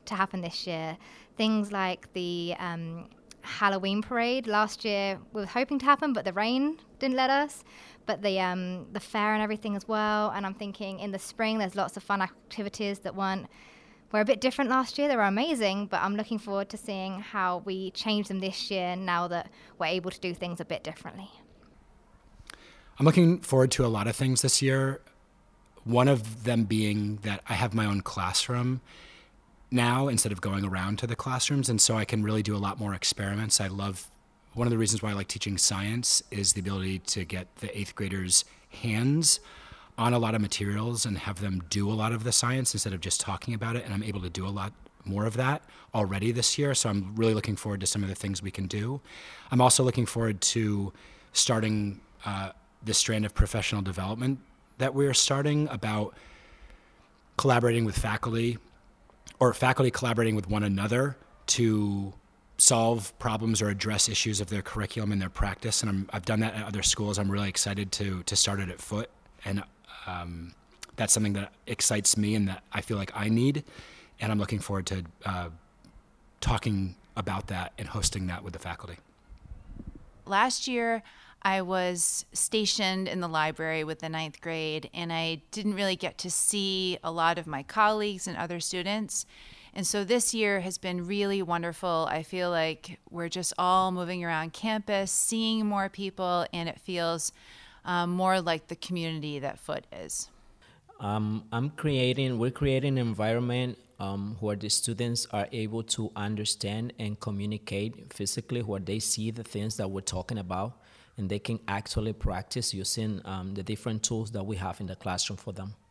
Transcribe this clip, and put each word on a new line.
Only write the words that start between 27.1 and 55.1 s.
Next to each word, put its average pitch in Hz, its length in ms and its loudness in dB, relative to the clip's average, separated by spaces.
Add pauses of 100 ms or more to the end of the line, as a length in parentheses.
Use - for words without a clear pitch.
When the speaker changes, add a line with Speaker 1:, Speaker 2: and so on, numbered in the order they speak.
Speaker 2:
that 101 260 -4
I 110 60 0
have 113 200 0
my 107 120 4
own 101 160 2
classroom 123 760 0 (920)
now 123 380 4
instead 113 220 2
of 95 100 -4
going 98 240 0
around 95 340 -2
to 123 80 -2
the 117 100 -2
classrooms, 131 520 0
and 113 120 2
so 113 160 6
I 107 80 2
can 107 180 0
really 107 200 2
do 107 120 0
a 101 40 -2
lot 98 200 -2
more 101 160 -2
experiments. 101 640 0
I 101 60 0
love, 98 400 -4 (460)
one 120 140 2
of 120 40 4
the 113 80 4
reasons 110 240 2
why 107 80 -2
I 101 40 -2
like 98 120 -2
teaching 101 320 -4
science 107 720 2
is 101 220 2
the 101 80 2
ability 95 400 -2
to - 240 -4
get 90 320 -8
the - 200 -10
eighth 101 200 -6
graders' 95 480 2 (240)
hands 127 720 2 (580)
on 120 140 4
a 120 80 4
lot 113 160 2
of 107 40 2
materials 104 640 -2
and 101 140 -2
have 101 220 -6
them 95 280 -2
do 101 220 0
a 110 40 2
lot 110 180 2
of 110 100 -2
the 120 100 0
science 127 420 2
instead 101 180 -2
of 87 80 -4
just - 200 -2
talking 107 340 -4
about 110 200 -4
it, 120 100 -4
and 107 80 -6
I'm 104 120 -2
able 101 160 -4
to 90 100 -6
do 92 160 -6
a 98 40 -4
lot 101 220 -6 (320)
more 98 220 0
of 107 100 -2
that 131 280 0 (300)
already 101 360 2
this 117 280 0
year, 143 160 2
so 117 160 2
I'm 101 260 -2
really 110 180 4
looking 107 220 0
forward 101 240 -4
to 101 60 -2
some 104 180 0
of 95 40 -2
the 95 60 -4
things 98 260 -4
we 92 120 -8
can 95 160 -4
do. 117 320 -4 (500)
I'm 123 100 4
also 127 220 8
looking 123 240 4
forward 113 360 0
to 104 500 2 (400)
starting, 107 680 2 (240)
uh, 98 260 -4 (340)
this 110 140 2
strand 107 280 2
of - 80 -6
professional 104 480 2
development 107 560 -2 (400)
that 131 160 0
we're 139 200 4